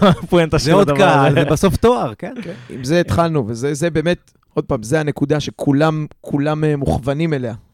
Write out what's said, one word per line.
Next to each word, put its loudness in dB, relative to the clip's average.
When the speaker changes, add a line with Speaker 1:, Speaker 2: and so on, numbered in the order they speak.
Speaker 1:
הפואנטה 2
Speaker 2:
זה -2
Speaker 1:
של 2
Speaker 2:
עוד 4
Speaker 1:
הדבר 0
Speaker 2:
קהל, 4
Speaker 1:
הזה. 4
Speaker 2:
זה -2
בסוף 2
תואר, 2
כן? -12
Speaker 3:
כן, -12
עם -12
זה 0
התחלנו, 0
וזה, -4
זה -2
באמת, -2
עוד -2
פעם, -4
זה 0
הנקודה -2
שכולם, 0
כולם, -2
אה, 0
מוכוונים -4
אליה -6